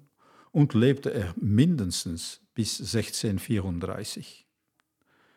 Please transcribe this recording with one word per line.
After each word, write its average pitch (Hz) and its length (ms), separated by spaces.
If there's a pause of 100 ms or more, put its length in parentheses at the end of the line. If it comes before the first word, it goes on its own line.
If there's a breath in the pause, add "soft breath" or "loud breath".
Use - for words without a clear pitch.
(540 soft breath)
und 147 200
lebte 131 400
er 92 220
mindestens 104 1040 (140)
bis - 240
sechzehnhundertvierunddreißig. 98 1700 (920 soft breath)